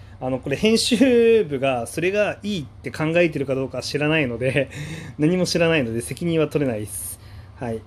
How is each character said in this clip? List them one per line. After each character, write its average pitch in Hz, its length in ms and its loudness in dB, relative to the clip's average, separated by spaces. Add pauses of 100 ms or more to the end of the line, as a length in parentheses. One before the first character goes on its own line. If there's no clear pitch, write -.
(200)
あ 131 100 -4
の、 131 100 -2
こ - 100 -8
れ 139 80 0
編 220 200 4
集 226 680 4
部 143 140 -6
が 127 280 0
そ - 140 -6
れ 180 100 0
が 196 320 0
い 202 160 -4
い - 20 -6
っ 127 40 -10
て - 260 -12
考 160 140 -4 (100)
え 175 140 4
て 151 100 -4
る 135 60 0
か 131 100 -2
ど 135 100 -2
う 123 40 -8
か 127 120 -6
知 - 160 -6
ら 147 120 2
な 160 100 4
い 139 80 2
の 117 100 -4
で、 131 320 0 (260)
<laughs> - 220 -14
何 160 200 2
も 180 80 2
知 - 120 -2
ら 165 120 4
な 165 80 4
い 139 60 2
の 113 100 -2
で 113 80 -2
責 143 240 -8
任 165 140 0
は 151 80 2
取 147 180 -2
れ 127 60 0
な 110 60 -4
い 104 40 -6
で 107 60 -8
す。 - 320 -12 (360)
は 120 160 -6
い。 113 160 -6